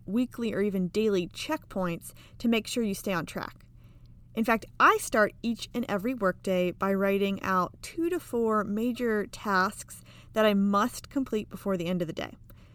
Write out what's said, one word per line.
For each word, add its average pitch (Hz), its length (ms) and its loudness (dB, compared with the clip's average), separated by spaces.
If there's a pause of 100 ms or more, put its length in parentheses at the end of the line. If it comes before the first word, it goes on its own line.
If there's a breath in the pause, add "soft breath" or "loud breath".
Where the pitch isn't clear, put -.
weekly 233 480 -2
or 190 80 0
even 190 260 0
daily 202 400 2
checkpoints - 840 -6 (260 loud breath)
to - 80 0
make 247 200 2
sure 240 160 -2
you 196 120 0
stay - 160 -4
on 170 140 0
track. - 320 -10 (760 soft breath)
In 220 120 0
fact, 226 200 2 (140)
I 381 180 8
start - 360 2 (100)
each 226 300 -4
and 240 160 -2
every 208 240 -2
workday 185 580 0
by 196 220 0
writing 196 500 2
out 185 380 0
two 339 280 -4
to 349 100 -2
four 220 440 0
major 226 640 0
tasks - 760 -2 (320 loud breath)
that 220 120 4
I 214 80 6
must 202 560 0
complete 240 400 -4
before 196 260 -4
the 170 120 -4
end 180 140 0
of 165 60 -2
the 170 60 -10
day. - 240 -8 (380 loud breath)